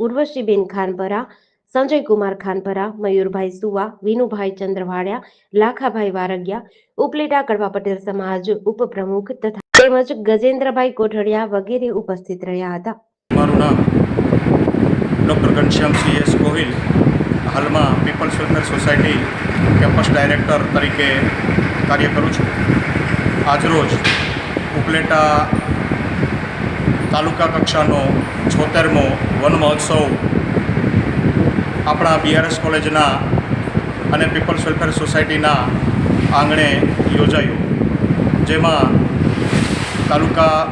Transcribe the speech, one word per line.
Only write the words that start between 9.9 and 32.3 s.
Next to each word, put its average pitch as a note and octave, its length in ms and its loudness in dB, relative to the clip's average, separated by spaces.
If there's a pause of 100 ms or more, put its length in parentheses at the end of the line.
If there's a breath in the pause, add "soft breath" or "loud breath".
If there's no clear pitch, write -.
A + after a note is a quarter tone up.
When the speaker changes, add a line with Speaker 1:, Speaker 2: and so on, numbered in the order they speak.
Speaker 1:
ગજેન્દ્રભાઈ B3+ 720 0
કોઠડિયા G#3+ 540 -2
વગેરે A#3 340 -4 (120)
ઉપસ્થિત F#3 500 -8
રહ્યા F3+ 280 -6
હતા. G#3+ 180 -10 (340)
Speaker 2:
મારું - 280 2
નામ - 180 2 (1500)
ડોક્ટર - 320 2
ઘનશ્યામસિંહ - 680 2
એસ - 100 2 (120)
ગોહિલ, D3 280 -2 (840)
હાલમાં D3 380 2 (120)
પીપલ્સ D3 340 -2
વેલફેર D3+ 300 0
સોસાયટી C#3+ 500 2 (640)
કેમ્પસ - 300 4
ડાયરેક્ટર D3 520 2 (120)
તરીકે C#3+ 340 0 (800)
કાર્ય D3 260 2
કરું - 200 2
છું. - 140 0 (1040)
આજરોજ D3 380 2 (880)
ઉપલેટા D#3 500 2 (1800)
તાલુકા D#3+ 420 0
કક્ષાનો D#3 460 2 (540)
છોતેરમો D3+ 500 2 (360)
વન D3+ 220 4
મહોત્સવ D3+ 300 2 (2000)
આપણા D#3+ 320 2
બી D#3 140 2